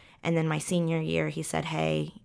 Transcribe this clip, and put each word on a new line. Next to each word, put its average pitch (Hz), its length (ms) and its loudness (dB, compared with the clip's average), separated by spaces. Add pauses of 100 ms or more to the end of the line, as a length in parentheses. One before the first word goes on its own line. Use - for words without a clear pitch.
(240)
And 170 120 2
then 165 120 4
my 156 100 0
senior 165 420 0
year, 160 300 0
he 156 140 -4
said, 160 220 -2
"Hey, 156 480 0 (120)